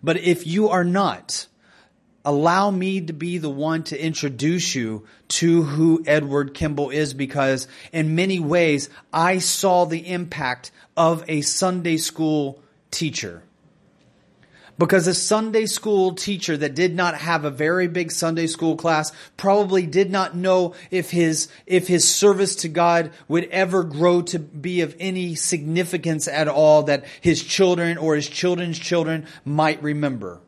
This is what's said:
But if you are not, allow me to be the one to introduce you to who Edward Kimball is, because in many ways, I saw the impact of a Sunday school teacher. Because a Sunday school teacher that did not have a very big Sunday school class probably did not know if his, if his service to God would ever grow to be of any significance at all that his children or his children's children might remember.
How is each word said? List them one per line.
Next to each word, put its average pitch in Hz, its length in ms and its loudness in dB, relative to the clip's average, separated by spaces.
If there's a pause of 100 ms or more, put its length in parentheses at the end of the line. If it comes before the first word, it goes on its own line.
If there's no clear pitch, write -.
But 165 140 0
if 175 280 0
you 208 240 2
are 180 140 2
not, 175 640 -2 (760)
allow 170 460 2
me 190 300 -2
to 165 120 -8
be 175 240 -6
the 156 120 -4
one 156 340 -4
to 147 200 -10
introduce 156 720 -2
you 110 320 -6 (220)
to 165 340 4
who 160 460 2
Edward 143 480 0
Kimball 147 340 -2
is, 143 240 -2
because 135 540 -2 (260)
in 156 220 0
many 185 240 0
ways, 156 500 2 (240)
I 175 240 2
saw 180 480 2
the 165 260 -6
impact 156 600 -6 (260)
of 165 300 2
a 156 140 -2
Sunday 175 560 -2
school 151 640 -2 (280)
teacher. 101 540 -6 (1300)
Because 175 300 4
a 185 60 2
Sunday 220 540 0
school 190 480 0
teacher 180 420 -4
that 139 180 -4
did 175 180 0
not 175 220 -2
have 160 300 -2
a 151 40 -2
very 160 380 0
big 170 240 -4
Sunday 165 340 -2
school 160 300 -2
class 156 380 0 (240)
probably 196 480 2
did 175 260 2
not 190 240 -2
know 180 400 2 (160)
if 185 200 -2
his, 165 360 0 (180)
if 180 220 2
his 175 180 2
service 196 520 2
to 170 100 -6
God 170 440 2 (180)
would 170 160 0
ever 180 400 0
grow 170 380 2
to 175 160 -6
be 160 420 -4
of 156 180 -4
any 185 360 -4
significance 165 920 -2
at 151 220 0
all 151 340 6
that 143 220 0 (160)
his 170 200 2
children 170 560 2
or 156 180 2
his 147 120 -2
children's 175 500 -2
children 160 500 -2 (180)
might 156 360 0
remember. 135 680 -4